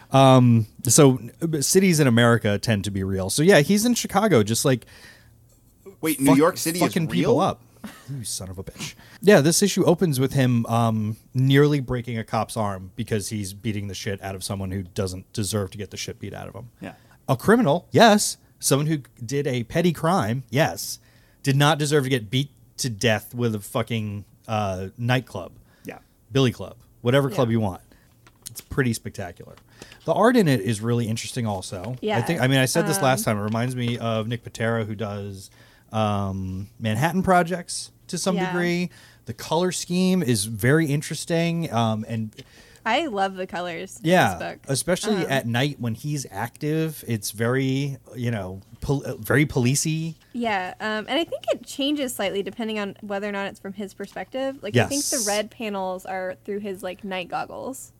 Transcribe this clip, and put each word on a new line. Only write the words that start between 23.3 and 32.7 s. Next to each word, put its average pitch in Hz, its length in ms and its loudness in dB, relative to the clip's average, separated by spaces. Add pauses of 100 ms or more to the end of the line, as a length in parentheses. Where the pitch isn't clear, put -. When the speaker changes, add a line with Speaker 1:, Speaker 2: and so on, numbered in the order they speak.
Speaker 1:
with 120 200 -2
a 104 60 -6
fucking, 107 680 -6 (200)
uh, 98 420 -4 (100)
nightclub. 120 540 -2 (320)
Speaker 2:
Yeah. - 140 -14 (320)
Speaker 1:
Billy 131 220 2
Club. - 240 -14 (240)
Whatever 135 300 2
club 117 180 0
Speaker 3:
Yeah. 113 40 -2
Speaker 1:
you 113 80 2
want. 95 200 -4 (720)
It's - 100 -16
pretty 127 320 -2
spectacular. - 600 -12 (520)
The 160 60 0
art 220 240 4
in 196 120 6
it 127 120 4
is 101 200 -2
really 117 260 0
interesting 113 400 -4
also. 98 480 -6
I 127 80 -12
Speaker 3:
Yeah. 208 200 0
Speaker 1:
think, 170 180 -2
I 127 80 4
mean, 135 100 4
I 131 80 4
said 160 200 2